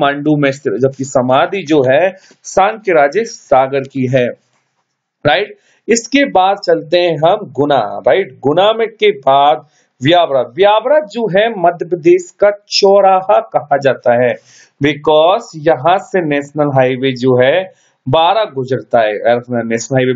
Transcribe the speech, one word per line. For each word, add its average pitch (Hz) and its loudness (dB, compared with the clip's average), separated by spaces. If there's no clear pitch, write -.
मांडू 147 0
में 139 0
स्थित, 131 -6
जबकि 135 -2
समाधि 143 0
जो 147 2
है 151 2
सांख्य 202 -2
राज 147 2
सागर 135 -2
की 127 -4
है, 123 0
Right? 190 -2
इसके 262 0
बाद 196 2
चलते 165 -2
हैं 175 0
हम 190 -2
गुना, 135 0
Right? 156 0
गुना 175 2
में 226 -4
के 208 0
बाद 143 0
व्यावरा। 147 2
व्यावरा 220 2
जो 226 -6
है 202 0
मध्य 170 -2
प्रदेश 175 0
का 208 4
चौराहा 196 2
कहा 147 -2
जाता 123 0
है 120 0
because 156 0
यहाँ 156 0
से 190 -4
National 147 -4
Highway 131 0
जो 127 -2
है 139 2
बारह 170 2
गुजरता 127 -4
है, 107 0
National 117 -4
Highway 127 0